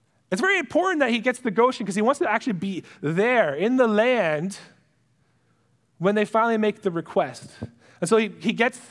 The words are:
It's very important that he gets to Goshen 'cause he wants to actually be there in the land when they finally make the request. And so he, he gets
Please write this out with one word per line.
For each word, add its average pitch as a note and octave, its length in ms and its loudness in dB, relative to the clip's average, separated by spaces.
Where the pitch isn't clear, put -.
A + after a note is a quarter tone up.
It's F#3+ 100 -2
very F#4+ 160 2
important E4+ 420 0
that B3 120 2
he A#3+ 80 0
gets A#3+ 200 -2
to A3 120 -4
Goshen A#3 340 0
'cause F3 100 -6
he G#3+ 60 0
wants B3+ 180 2
to C#4+ 100 0
actually A3 240 -2
be F3+ 300 -6
there F#3 520 2
in A3 240 0
the B3 100 4
land G#3 680 0
when G3 160 2
they G#3+ 100 2
finally A3 320 0
make G#3+ 240 -2
the F#3 100 -2
request. D#3+ 580 -4
And E3+ 80 -2
so A3+ 80 4
he, G#3 220 0
he A#3 120 -2
gets A#3 260 -2